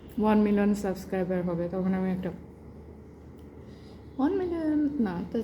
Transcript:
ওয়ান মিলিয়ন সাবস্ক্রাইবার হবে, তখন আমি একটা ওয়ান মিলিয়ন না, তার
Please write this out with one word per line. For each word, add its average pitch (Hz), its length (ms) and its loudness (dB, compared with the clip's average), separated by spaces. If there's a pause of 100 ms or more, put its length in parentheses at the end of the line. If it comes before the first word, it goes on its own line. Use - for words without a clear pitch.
(220)
ওয়ান 214 180 6
মিলিয়ন 208 340 6
সাবস্ক্রাইবার 190 680 0
হবে, 175 300 0
তখন 185 220 2
আমি 185 160 0
একটা 180 200 -2 (1900)
ওয়ান 320 200 2
মিলিয়ন 311 520 0 (100)
না, 185 320 0
তার 226 120 0